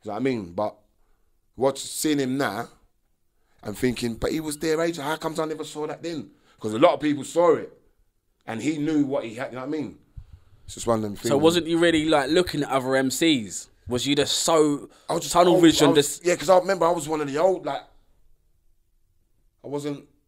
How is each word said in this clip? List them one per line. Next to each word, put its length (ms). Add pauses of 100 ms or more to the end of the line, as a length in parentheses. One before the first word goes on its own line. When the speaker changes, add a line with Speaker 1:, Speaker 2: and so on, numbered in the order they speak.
Speaker 1:
You 60
know 40
what 40
I 20
mean? 340
But 220 (800)
watch, 240
seeing 400
him 180
now, 320 (960)
I'm 100
thinking, 400
but 160
he 80
was 180
their 240
age. 160
How 200
comes 220
I 60
never 180
saw 240
that 160
then? 280 (280)
'Cause 140
a 60
lot 160
of 40
people 240
saw 320
it, 160 (720)
and 160
he 160
knew 280
what 180
he 120
had. 160
You 40
know 60
what 60
I 40
mean? 260 (680)
It's 100
just 120
one 100
of 60
them 120
things. 140
Speaker 2:
So 80
wasn't 300
you 100
really, 320
like, 200
looking 340
at 60
other 260
M 140
Cs? 600 (180)
Was 180
you 100
just 240
so 500 (200)
Speaker 1:
I 40
was 100
just 100
Speaker 2:
tunnel 200
Speaker 1:
old, 80
Speaker 2:
vision? 260
Speaker 1:
I 40
was, 160
Speaker 2:
Just 180
Speaker 1:
yeah, 100
'cause 140
I 80
remember 280
I 60
was 160
one 140
of 60
the 100
old, 280
like, 180 (1800)
I 40
wasn't. 400 (200)